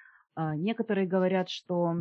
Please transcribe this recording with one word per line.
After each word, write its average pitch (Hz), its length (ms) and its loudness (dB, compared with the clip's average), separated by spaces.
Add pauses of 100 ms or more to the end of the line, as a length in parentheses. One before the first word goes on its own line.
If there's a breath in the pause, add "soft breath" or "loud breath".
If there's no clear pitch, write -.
(360 loud breath)
А, 156 200 -2
некоторые 202 500 0
говорят, 185 440 2
что, 175 500 -2